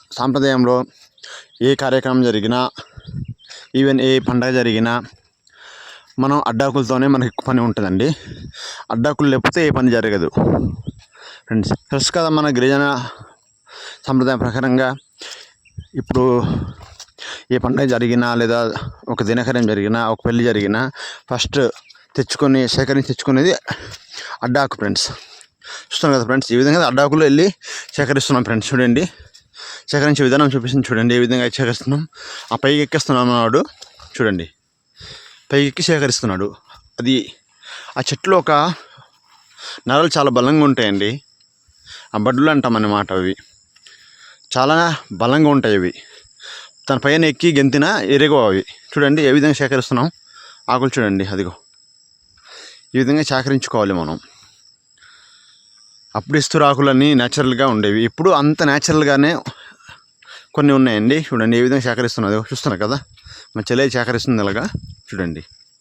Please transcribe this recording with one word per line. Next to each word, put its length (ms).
సాంప్రదాయంలో 580
ఏ 40
కార్యక్రమం 460
జరిగినా, 320
even 180
ఏ 20
పండగ 300
జరిగినా, 340
మనం 140
అడ్డాకులతోనే 640
మనకి 180
ఎక్కువ 180
పని 160
ఉంటుందండి. 420
అడ్డాకులు 400
లేకపోతే 340
ఏ 100
పని 180
జరగదు 340
ఫ్రెండ్స్. 260
తెలుసు 260
కదా, 200
మన 100
గిరిజన 280
సాంప్రదాయం 380
ప్రకారంగా 440
ఇప్పుడు 260
ఏ 120
పండగ 280
జరిగినా, 360
లేదా 180
ఒక 160
దినకార్యం 420
జరిగినా, 300
ఒక 140
పెళ్లి 220
జరిగినా, 320
ఫస్ట్ 280
తెచ్చుకొని, 420
సేకరించి 360
తెచ్చుకునేది 420
అడ్డాకు 340
ఫ్రెండ్స్. 260
చూస్తున్నారు 280
కదా 120
ఫ్రెండ్స్, 260
ఈ 60
విధంగా 180
అడ్డాకులో 380
వెళ్ళి 180
సేకరిస్తున్నాం 500
ఫ్రెండ్స్. 240
చూడండి, 320
సేకరించే 360
విధానం 280
చూపిస్తుంది 340
చూడండి, 280
ఏ 80
విధంగా 220
అయితే 120
సేకరిస్తున్నాం. 420
ఆ 100
పైకి 220
ఎక్కేస్తున్నాం 500
అన్నాడు 260
చూడండి, 300
పైకి 200
ఎక్కి 180
సేకరిస్తున్నాడు. 600
అది 160
ఆ 120
చెట్లు 320
ఒక 80
నరలు 260
చాలా 220
బలంగా 300
ఉంటాయండి. 420
ఆ 120
బడ్లు 280
అంటాం 260
అన్నమాట. 280
అవి 160
చాలా 220
బలంగా 340
ఉంటాయి. 240
అవి 120
తన 180
పైన 260
ఎక్కి 180
గెంతినా 320
ఎరగవు 340
అవి. 140
చూడండి, 360
ఏ 100
విధంగా 240
సేకరిస్తున్నాం 460
ఆకులు 220
చూడండి. 380
అదిగో, 200
ఈ 60
విధంగా 300
సేకరించుకోవాలి 720
మనం. 160
అప్పుడు 220
ఇస్తురు 280
ఆకులన్నీ 400
న్యాచురల్గా 540
ఉండేవి. 360
ఇప్పుడు 300
అంత 300
న్యాచురల్గానే 640
కొన్ని 200
ఉన్నాయండి. 400
చూడండి, 320
ఏ 60
విధంగా 240
సేకరిస్తున్నది 480
చూస్తున్నారు 340
కదా, 120
మా 140
చెల్లె 160
సేకరిస్తుంది 480
ఇలాగా. 200
చూడండి, 340